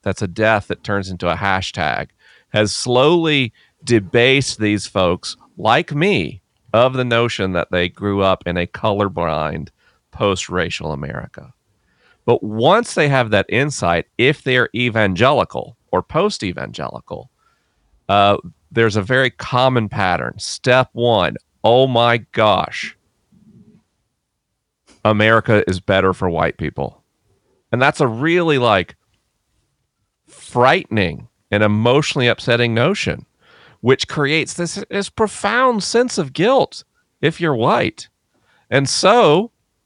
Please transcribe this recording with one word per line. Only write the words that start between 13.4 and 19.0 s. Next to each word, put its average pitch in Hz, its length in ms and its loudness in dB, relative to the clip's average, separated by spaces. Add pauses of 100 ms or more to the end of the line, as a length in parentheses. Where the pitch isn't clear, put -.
insight, 104 580 -2 (120)
if 135 260 0
they're 127 280 0
evangelical 110 1040 0 (140)
or 92 100 0
post-evangelical, 87 1300 -6 (800)
uh, 101 280 4 (340)
there's 113 260 2
a 104 60 0